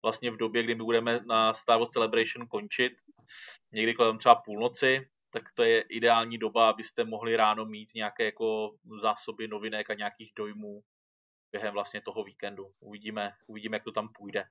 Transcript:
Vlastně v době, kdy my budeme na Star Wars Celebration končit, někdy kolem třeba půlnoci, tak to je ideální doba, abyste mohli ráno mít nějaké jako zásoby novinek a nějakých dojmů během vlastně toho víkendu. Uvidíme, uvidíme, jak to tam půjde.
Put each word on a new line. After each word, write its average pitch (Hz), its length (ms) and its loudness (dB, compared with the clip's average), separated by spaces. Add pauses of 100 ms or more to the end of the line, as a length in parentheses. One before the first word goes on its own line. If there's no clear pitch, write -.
Vlastně 113 280 -2
v 110 60 -12
době, 113 260 0
kdy 117 120 0
my 113 100 -6
budeme 117 420 2
na 113 280 4
Star 117 240 4
Wars 117 120 0
Celebration 113 560 0
končit, 110 460 -4 (800)
někdy 113 220 0
kolem 113 240 4
třeba 120 160 8
půlnoci, 123 760 0 (240)
tak 113 100 -8 (120)
to 123 80 2
je 113 180 6
ideální 113 580 2
doba, 110 320 4
abyste 113 340 -4
mohli 113 320 -2
ráno 110 300 2
mít 107 280 -14
nějaké 110 300 -4
jako 107 460 -2 (300)
zásoby 107 480 -4
novinek 107 420 -8
a 107 40 -4
nějakých 104 420 -12
dojmů 104 440 -12 (720)
během 104 220 -6
vlastně 101 260 -8
toho 104 240 -10
víkendu. 98 460 -14 (100)
Uvidíme, 104 500 -10 (160)
uvidíme, 107 300 -10
jak 104 80 -6
to 110 80 -12
tam 110 160 -6 (100)
půjde. 98 320 -8